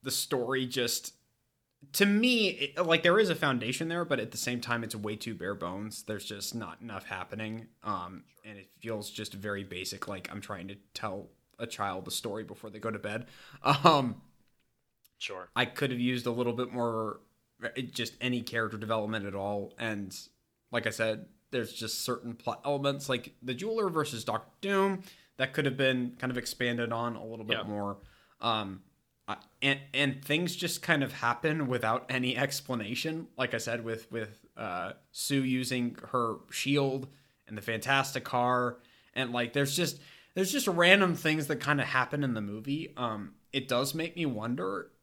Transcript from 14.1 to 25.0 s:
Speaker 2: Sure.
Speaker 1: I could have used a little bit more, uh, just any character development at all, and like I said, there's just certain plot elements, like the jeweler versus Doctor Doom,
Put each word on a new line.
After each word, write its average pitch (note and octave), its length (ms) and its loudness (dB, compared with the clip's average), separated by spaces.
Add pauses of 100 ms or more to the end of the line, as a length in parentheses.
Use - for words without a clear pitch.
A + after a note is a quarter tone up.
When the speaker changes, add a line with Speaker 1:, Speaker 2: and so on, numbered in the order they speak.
Speaker 2:
Sure. F#2 380 -8
Speaker 1:
I B2 80 4
could C3+ 280 0
have A#2+ 80 -2
used B2 260 2
a B2 60 2
little A#2+ 200 2
bit B2 200 -2
more, A2+ 480 -2 (440)
uh, A#2 40 -4 (240)
just A2+ 280 -4
any B2 220 0
character A2+ 340 -2
development G#2+ 500 -2
at F#2+ 80 -6
all, G2+ 440 -2
and G2+ 380 -4 (560)
like A#2 140 0
I A2 40 4
said, A2 360 0 (240)
there's A#2+ 220 -2
just - 280 -6
certain A#2 340 -4
plot - 300 -6
elements, C#3 440 0
like B2 340 -2
the B2+ 120 -4
jeweler G#3 360 0
versus C#3+ 340 0
Doctor A2 260 -2 (120)
Doom, G3 400 4 (340)